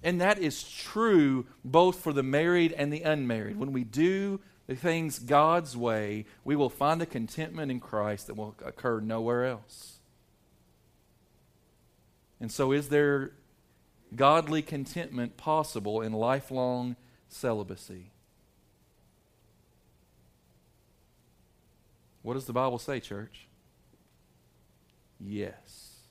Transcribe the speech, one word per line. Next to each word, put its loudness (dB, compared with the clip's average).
And 0
that 4
is -2
true 4
both 6
for -4
the 0
married 2
and -2
the -6
unmarried. 0
When -4
we -2
do 0
the -6
things -2
God's 4
way, -2
we 0
will 2
find 0
a -2
contentment -8
in -4
Christ -4
that -14
will -10
occur -2
nowhere 0
else. -10
And -8
so 2
is 0
there 2
godly 4
contentment -8
possible -2
in -4
lifelong -2
celibacy? -6
What -4
does -6
the -8
Bible 0
say, -6
church? -12
Yes. -12